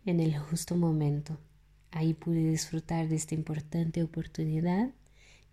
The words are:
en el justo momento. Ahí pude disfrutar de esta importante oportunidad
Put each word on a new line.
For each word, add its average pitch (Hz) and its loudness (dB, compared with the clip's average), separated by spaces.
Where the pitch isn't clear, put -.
en 175 2
el 160 2
justo 165 -4
momento. 151 2
Ahí 160 2
pude 160 2
disfrutar 160 -2
de 160 0
esta 160 -2
importante 160 -2
oportunidad 165 0